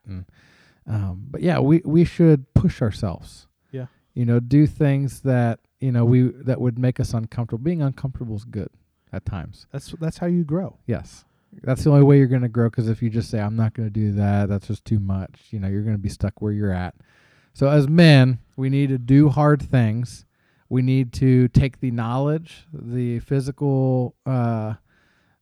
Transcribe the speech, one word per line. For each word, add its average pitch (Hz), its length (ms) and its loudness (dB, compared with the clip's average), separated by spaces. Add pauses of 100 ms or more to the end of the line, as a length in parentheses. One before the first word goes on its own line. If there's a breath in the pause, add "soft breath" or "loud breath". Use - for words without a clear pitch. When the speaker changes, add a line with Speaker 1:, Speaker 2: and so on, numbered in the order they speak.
Speaker 1:
And, 92 180 -12 (640 soft breath)
um, 98 420 -6
but, 156 140 -12
yeah, 160 160 0
we, 143 260 2
we 160 180 4
should 156 520 2
push 143 260 0
ourselves. - 640 -8 (260)
Speaker 2:
Yeah. 127 160 -12 (280)
Speaker 1:
You 120 100 -2
know, 120 140 2
do 139 260 2
things 139 560 -2
that, 123 380 0 (200)
you 135 120 -2
know, 120 120 2
we, 123 260 4
that 123 300 -4
would 120 200 -2
make 127 200 -2
us 107 140 -4
uncomfortable. 117 500 -8
Being 165 200 -2
uncomfortable 127 540 -6
is 104 80 -12
good 107 240 -10 (440)
at 95 100 -10
times. 85 480 -10
Speaker 2:
That's, - 280 -14
that's 160 180 -6
how 175 100 -6
you 175 160 0
grow. 156 340 -6 (100)
Speaker 1:
Yes. - 380 -8 (360)
That's 127 220 -2
the 151 80 4
only 143 120 8
way 143 140 8
you're 135 100 6
gonna 123 220 0
grow, 117 220 0
'cause 113 160 -2
if 113 160 -4
you 113 60 0
just 110 200 -4
say, 113 100 -4
"I'm 104 160 -4
not 113 180 0
gonna 110 180 -6
do 104 220 -2
that, 101 360 0
that's 101 180 -4
just 101 180 -8
too 110 140 -2
much," 95 520 -8
you 110 80 -8
know, 95 80 -6
you're 98 160 -4
gonna 110 140 -2
be 98 120 -6
stuck - 320 -6
where 104 120 -2
you're 104 200 -2
at. 90 220 -6 (580 soft breath)
So 135 160 0
as 147 200 2
men, 143 480 6 (180)
we 131 140 -4
need 139 200 0
to 131 100 -2
do 135 300 4
hard 147 320 2
things. 120 640 -2 (440)
We 127 140 -2
need 131 300 0
to 127 340 4
take 131 320 2
the 131 120 -4
knowledge, 139 800 -4
the 120 480 -6
physical, 131 960 -2 (120)
uh, 117 480 -2 (680)